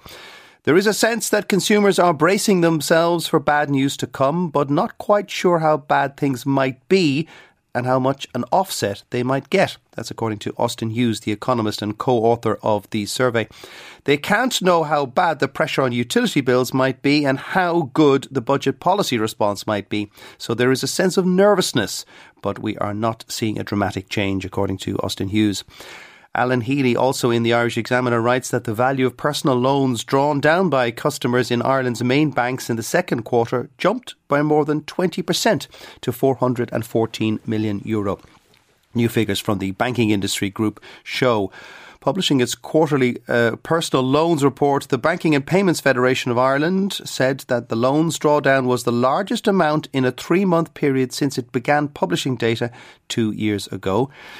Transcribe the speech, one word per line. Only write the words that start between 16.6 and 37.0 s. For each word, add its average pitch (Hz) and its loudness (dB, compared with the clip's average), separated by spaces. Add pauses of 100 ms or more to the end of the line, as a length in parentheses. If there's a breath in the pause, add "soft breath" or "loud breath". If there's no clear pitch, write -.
might 131 0
be 147 2
and 135 2
how 170 -2
good 139 4
the 131 -4
budget 139 -2
policy 180 0
response 107 -2
might 104 -2
be. 104 -4 (300 loud breath)
So - -6
there 123 2
is 131 0
a 135 -4
sense 185 -2
of 180 2
nervousness, 185 2 (380 loud breath)
but 101 -6
we 110 -4
are 101 -4
not 113 -4
seeing 107 -4
a 104 -8
dramatic 101 -4
change, 98 -2
according 98 -4
to 98 -6
Austin 98 -6
Hughes. 104 0 (720 loud breath)
Alan 127 0
Healy, 127 0
also 127 0
in 117 2
the 117 2
Irish 120 0
Examiner, 120 0
writes 123 0
that 120 -2
the 113 -6
value 131 0
of 123 -4
personal 147 -2
loans 127 0
drawn 143 0
down 170 2
by 127 2
customers 123 0
in 120 0
Ireland's 123 0
main 135 2
banks 123 -2
in 123 -2
the 113 -4
second 156 -2
quarter 120 -2
jumped 214 -2 (100)
by 143 2
more 151 2
than 151 -2
twenty 180 -4
percent 180 0 (320 loud breath)
to - -4
four 135 2
hundred 120 -2
and 117 -2
fourteen 110 -2